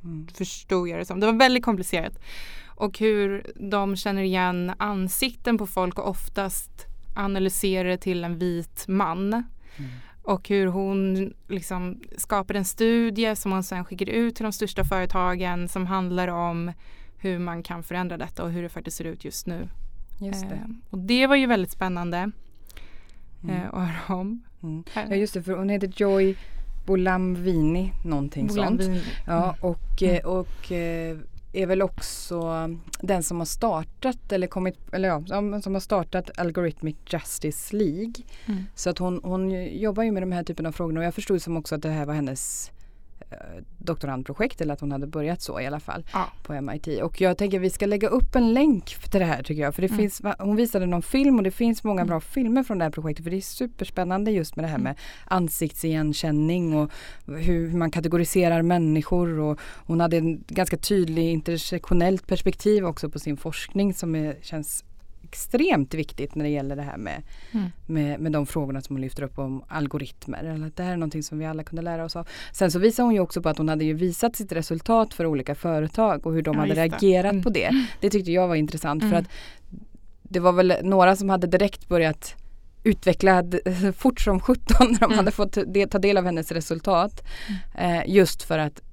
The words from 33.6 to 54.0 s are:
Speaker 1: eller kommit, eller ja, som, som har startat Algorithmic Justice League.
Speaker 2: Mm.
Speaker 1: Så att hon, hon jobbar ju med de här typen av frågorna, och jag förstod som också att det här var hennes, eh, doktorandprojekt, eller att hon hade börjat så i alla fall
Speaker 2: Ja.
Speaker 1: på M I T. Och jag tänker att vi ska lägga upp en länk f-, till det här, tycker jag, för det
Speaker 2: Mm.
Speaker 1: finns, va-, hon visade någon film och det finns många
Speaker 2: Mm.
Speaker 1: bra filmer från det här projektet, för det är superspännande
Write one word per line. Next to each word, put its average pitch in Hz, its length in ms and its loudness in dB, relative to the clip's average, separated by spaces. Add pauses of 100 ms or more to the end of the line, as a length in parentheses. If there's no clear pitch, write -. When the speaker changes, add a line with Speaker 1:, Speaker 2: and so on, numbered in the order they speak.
Speaker 1:
eller 185 140 0
kommit, 185 320 -4 (140)
eller 190 160 0
ja, 156 180 0
som, 208 360 -2
som 190 120 -4
har 190 60 0
startat 185 580 -2
Algorithmic 165 580 -2 (100)
Justice - 720 -6
League. 214 380 0 (320)
Speaker 2:
Mm. 190 180 -4 (100)
Speaker 1:
Så - 160 -4
att 165 80 -4
hon, 180 240 -2
hon 185 420 -2 (140)
jobbar 208 240 0
ju 226 100 2
med 190 100 0
de 185 100 -2
här 175 120 -2
typen 165 220 -6
av 156 60 -4
frågorna, 165 280 -2
och 170 60 0
jag 175 80 -2
förstod 196 280 0
som 170 140 -2
också 160 180 -4
att 151 80 -4
det 160 80 -2
här 156 160 -2
var 147 80 -2
hennes, 135 560 -4 (600)
eh, - 60 -14 (420)
doktorandprojekt, 143 840 -4
eller 151 140 -2
att 139 60 -12
hon 143 120 -4
hade 135 140 -6
börjat 156 360 -4
så - 180 -8
i 127 60 -4
alla 147 140 -6
fall - 320 -10
Speaker 2:
Ja. 185 140 -2 (160)
Speaker 1:
på - 100 -10
M 139 220 -6
I - 40 -6
T. 135 240 -4
Och 156 180 -4
jag 180 180 4
tänker 196 200 0
att 180 60 -2
vi 185 60 2
ska 202 160 -2
lägga 208 220 2
upp - 280 4
en 233 180 6
länk 269 440 4
f-, - 120 -8
till 196 100 6
det 180 60 2
här, 147 160 0
tycker 151 200 -2
jag, 143 120 0
för 175 80 -2
det 185 60 2
Speaker 2:
Mm. 208 100 0
Speaker 1:
finns, - 220 0
va-, 202 180 -2
hon 202 180 0
visade 214 300 2
någon 175 160 0
film 269 340 4
och 220 60 4
det 190 80 2
finns 233 340 0
många 202 160 2
Speaker 2:
Mm. 170 80 2
Speaker 1:
bra 165 120 0
filmer 254 420 0
från 226 160 -2
det 170 60 2
här 156 80 0
projektet, 156 320 -6
för 170 60 -4
det 180 60 -2
är 190 40 -2
superspännande 190 920 -2